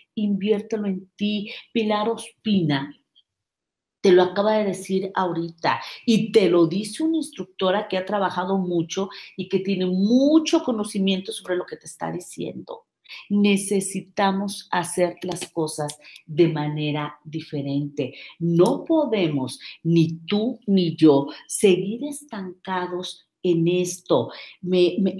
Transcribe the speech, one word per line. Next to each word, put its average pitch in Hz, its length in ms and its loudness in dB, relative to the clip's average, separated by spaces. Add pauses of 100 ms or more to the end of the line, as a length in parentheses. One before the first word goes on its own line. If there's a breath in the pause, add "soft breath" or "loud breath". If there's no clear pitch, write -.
(140)
Inviértelo 208 720 -2
en 185 300 -6
ti. 208 360 -4 (200 loud breath)
Pilar 214 360 0
Ospina 165 840 -2 (1040)
te 196 120 6
lo 180 100 8
acaba 208 360 0
de 214 60 0
decir 190 500 -4
ahorita 170 680 -2 (240 loud breath)
y 226 240 2
te 196 180 6
lo 170 200 6
dice 208 340 -4
una 320 140 0
instructora 190 720 -4
que 190 100 -2
ha 190 80 -6
trabajado 190 500 -2
mucho 175 540 -2 (260 loud breath)
y 185 120 -10
que 196 100 0
tiene 185 260 -2
mucho 269 800 4
conocimiento 208 680 -2
sobre 180 240 -6
lo 180 100 -6
que - 100 -12
te - 100 -20
está 165 260 -8
diciendo. - 720 -12 (460 loud breath)
Necesitamos 196 1400 0
hacer 175 520 -2
las 175 280 -8
cosas 151 480 -4 (280 loud breath)
de 160 220 2
manera 151 760 -4
diferente. 143 880 -6 (240 loud breath)
No 170 460 4
podemos, 185 760 0 (240 loud breath)
ni 165 440 2
tú 214 400 -2
ni 180 280 2
yo, 143 340 6 (180 loud breath)
seguir 208 580 2
estancados 185 1200 -8 (160)
en 165 240 4
esto. 180 640 0 (300 loud breath)
Me, 180 400 2
me, 190 200 2